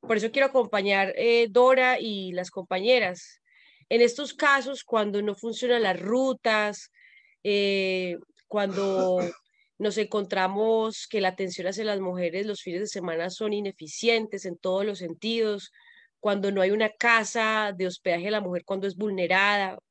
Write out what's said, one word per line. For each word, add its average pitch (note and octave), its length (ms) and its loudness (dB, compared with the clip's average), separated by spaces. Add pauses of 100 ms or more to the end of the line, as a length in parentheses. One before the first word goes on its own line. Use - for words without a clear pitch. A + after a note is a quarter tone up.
Por A3+ 160 0
eso G#3+ 120 -2
quiero C4+ 180 2
acompañar, G3+ 680 2
eh, A#3 340 4
Dora B3+ 480 6
y G3 360 -6
las F3+ 180 -6
compañeras. F#3+ 880 -2 (480)
En A#3 140 4
estos A#3+ 320 2
casos, C#4 500 2
cuando G#3 380 0
no G#3 140 -2
funcionan A#3 480 0
las F#3+ 140 2
rutas, A3 960 0 (540)
eh, F#3+ 720 0 (300)
cuando F#3+ 720 0
<coughs> F3 220 -4 (380)
nos G#3 180 -2
encontramos G#3 1080 0
que G#3+ 140 -2
la F#3 80 2
atención F#3 380 -6
hacia G3 180 -6
las G3+ 160 -2
mujeres F3+ 440 -4
los G#3 160 -8
fines F3+ 200 -6
de G#3 60 -6
semana F3 420 -4
son G#3 240 -4
ineficientes G#3 920 -2
en F3 120 -8
todos F#3+ 280 -2
los G3+ 140 -6
sentidos, G#3 720 -4 (480)
cuando G3+ 320 0
no G3 100 0
hay F#3+ 100 4
una G#3+ 180 2
casa A3 840 0
de F#3 140 -4
hospedaje F3+ 400 -2
a G#3 40 -4
la G#3+ 100 -2
mujer F3+ 240 -6
cuando G3 200 -4
es F#3+ 120 -4
vulnerada F#3+ 800 0 (140)